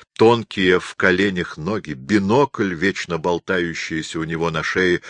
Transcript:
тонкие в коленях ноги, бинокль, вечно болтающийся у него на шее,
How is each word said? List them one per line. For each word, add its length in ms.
тонкие 680
в 160
коленях 600
ноги, 360
бинокль, 800
вечно 440
болтающийся 1000
у 40
него 280
на 120
шее, 460